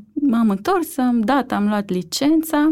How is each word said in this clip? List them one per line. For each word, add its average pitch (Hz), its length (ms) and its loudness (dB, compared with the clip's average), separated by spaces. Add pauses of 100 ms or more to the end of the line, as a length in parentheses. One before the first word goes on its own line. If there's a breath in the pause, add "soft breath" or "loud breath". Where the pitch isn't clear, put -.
(140)
m-am 233 360 2
întors, 320 480 -2
am 247 220 0
dat, 254 320 0
am 202 160 0
luat 208 220 -2
licența 294 840 0